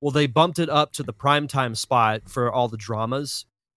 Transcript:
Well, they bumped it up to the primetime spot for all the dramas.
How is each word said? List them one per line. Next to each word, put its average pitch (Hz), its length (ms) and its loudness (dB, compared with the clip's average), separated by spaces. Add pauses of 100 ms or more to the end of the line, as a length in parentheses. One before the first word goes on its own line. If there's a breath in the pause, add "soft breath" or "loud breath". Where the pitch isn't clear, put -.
Well, 143 100 -2
they 147 160 4
bumped 156 320 2
it 165 100 -2
up 151 240 0
to 147 100 -8
the 117 100 -8
primetime 139 640 0
spot 110 520 2
for 120 240 -2
all 123 160 0
the 110 100 -10
dramas. 113 680 -6 (320)